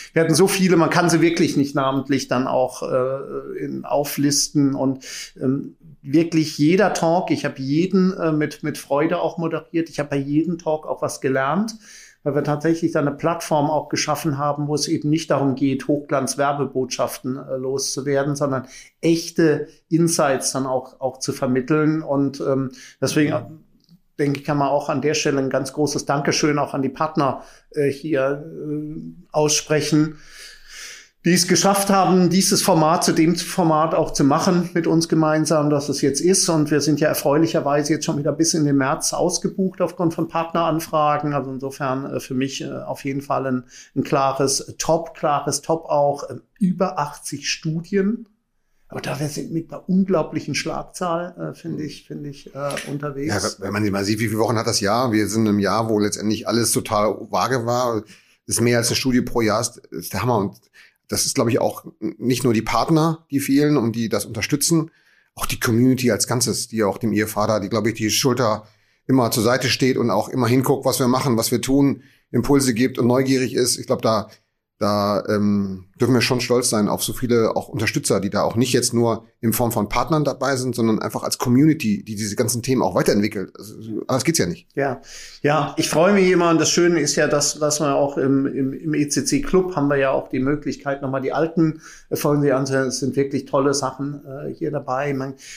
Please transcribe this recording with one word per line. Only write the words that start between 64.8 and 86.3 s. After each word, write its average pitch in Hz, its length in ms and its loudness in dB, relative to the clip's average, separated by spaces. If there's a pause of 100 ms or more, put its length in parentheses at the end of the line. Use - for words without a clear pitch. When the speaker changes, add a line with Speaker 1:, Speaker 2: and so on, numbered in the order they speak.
Speaker 2:
auch - 100 -6
die - 140 -4
Community 123 500 4
als 98 160 0
Ganzes, 120 440 -2
die 110 160 0
auch 95 120 0
dem 110 140 -2
Ehevater, 104 480 0
die, 101 80 -6
glaub 107 180 -2
ich, 107 100 -2
die 110 140 -2
Schulter 117 540 0 (440)
immer 127 220 4
zur 117 140 0
Seite 127 240 2
steht 127 300 2
und 117 120 0
auch 98 200 0
immer 123 180 0
hinguckt, 131 380 2
was 123 140 0
wir 127 100 2
machen, 127 260 2
was 113 160 0
wir 120 100 0
tun, 139 420 2 (280)
Impulse 127 420 2
gibt 123 240 0
und 120 100 2
neugierig 131 480 2
ist. 123 220 0
Ich - 100 -12
glaub, - 140 -2
da, 110 280 0 (480)
da, 104 500 0
ähm, 101 640 0 (100)
dürfen 123 160 4
wir 117 60 4
schon 123 200 0
stolz 123 300 2
sein 104 160 2
auf - 160 -2
so - 100 -6
viele 117 420 2
auch 92 140 -4
Unterstützer, 110 500 0
die 95 120 -4
da 98 100 -2
auch 87 140 0
nicht 123 180 2
jetzt 117 220 0
nur 117 320 0 (120)
in 113 140 0
Form 117 180 0
von 104 180 0
Partnern 127 340 0
dabei 135 320 -2
sind, 127 180 -4
sondern 113 240 2
einfach 113 240 -6
als - 160 -4
Community, 123 640 2
die 110 120 -10
diese 104 200 -4
ganzen 120 280 0
Themen 131 180 0
auch 90 140 0
weiterentwickelt. 104 600 0
Also, 107 520 -10
anders 127 160 0
geht's 160 160 0
ja 95 80 2
nicht. 85 260 -8
Speaker 1:
Ja, 139 260 -2 (440)
ja, 147 340 2
ich 156 100 0
freue 175 260 4
mich 190 180 6